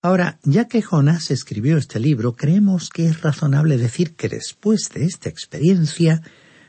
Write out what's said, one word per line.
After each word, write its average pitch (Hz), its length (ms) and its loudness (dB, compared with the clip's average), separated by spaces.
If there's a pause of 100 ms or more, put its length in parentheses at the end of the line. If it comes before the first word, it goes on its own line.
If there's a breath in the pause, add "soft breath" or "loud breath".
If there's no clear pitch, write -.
Ahora, 180 400 0
ya 196 240 2
que 220 160 0
Jonás 156 480 2
escribió 131 460 -2
este 117 220 -4
libro, 120 360 0
creemos 185 540 0
que 165 180 -2
es 160 140 0
razonable 147 560 0
decir 120 380 -2
que - 140 -6
después - 640 -4
de - 120 -2
esta - 220 -6
experiencia, 160 920 0 (480 loud breath)